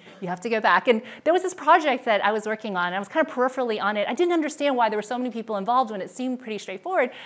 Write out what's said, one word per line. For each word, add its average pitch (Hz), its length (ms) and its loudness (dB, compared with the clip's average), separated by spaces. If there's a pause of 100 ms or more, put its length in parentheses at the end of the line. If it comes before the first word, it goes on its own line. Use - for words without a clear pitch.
(200)
you 185 80 -8
have 180 140 -6
to 240 80 -4
go 220 100 2
back. 202 300 4
And 220 120 6 (220)
there 311 80 4
was 359 120 4
this 370 100 -2
project 302 500 4
that 202 220 2
I 214 80 4
was 214 120 -2
working 214 300 -4
on, 175 120 0
and 180 100 -4
I - 20 -2
was - 80 -6
kind 311 180 0
of 269 80 -10
peripherally 247 480 -2
on 208 140 0
it. 202 140 0
I 254 40 -2
didn't 349 200 2
understand 294 420 0
why 233 140 4
there 214 80 -2
were 214 40 -2
so 240 160 -6
many 247 140 -4
people 220 240 -6
involved 220 360 0
when 196 100 -8
it - 80 -8
seemed 254 320 -6
pretty 214 160 -8
straightforward. 247 540 -2 (140)